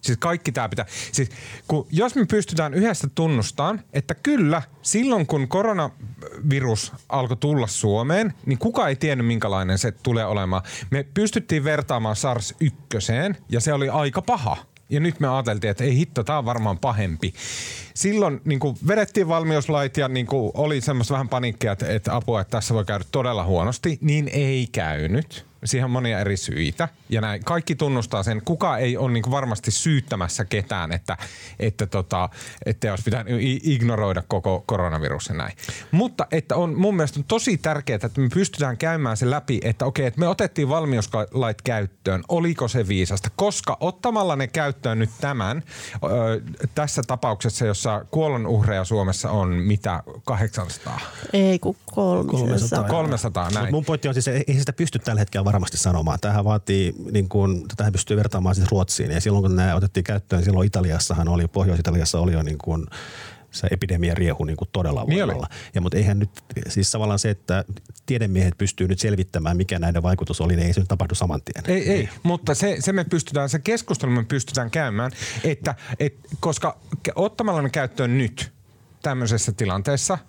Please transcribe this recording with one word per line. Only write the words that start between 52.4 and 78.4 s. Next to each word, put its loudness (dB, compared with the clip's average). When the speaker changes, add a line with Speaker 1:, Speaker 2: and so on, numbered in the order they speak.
Speaker 3:
Kolmesataa. 2
Speaker 1:
Kolmesataa, 0
näin. 0
Speaker 3:
Mut 0
mun 2
pointti -2
on 0
siis, 0
ei, 0
ei 2
sitä 0
pysty 0
tällä 0
hetkellä 0
varmasti 0
sanomaan. 2
Tämähän 2
vaatii, 2
niin 2
kuin, 2
tätähän 0
pystyy 0
vertaamaan 2
siis 2
Ruotsiin. 2
Ja 0
silloin, 4
kun 4
nämä 4
otettiin 2
käyttöön, 0
silloin 4
Italiassahan 2
oli, 2
Pohjois-Italiassa 2
oli 4
jo, 2
niin -2
kuin, -2
se -2
epidemia 0
riehui, 2
niin -2
kuin, -6
todella 0
Speaker 1:
Niin 2
oli. 0
Speaker 3:
voimalla. -4
Ja, 2
mut 0
eihän 4
nyt, 0
siis 2
tavallaan 0
se, 2
että -2
tiedemiehet 2
pystyy 0
nyt 2
selvittämään, 0
mikä 0
näiden 2
vaikutus 0
oli, 4
niin 4
ei 4
se 4
nyt 2
tapahdu 0
saman 0
tien. -2
Speaker 1:
Ei, 0
ei. 4
Speaker 3:
Niin. 0
Speaker 1:
Mutta 2
se, 0
se 0
me 2
pystytään, 0
se 0
keskustelu -2
me 2
pystytään -2
käymään, -2
että, -2
et, 0
koska -2
ke-, -4
ottamalla 0
ne 0
käyttöön 0
nyt – -2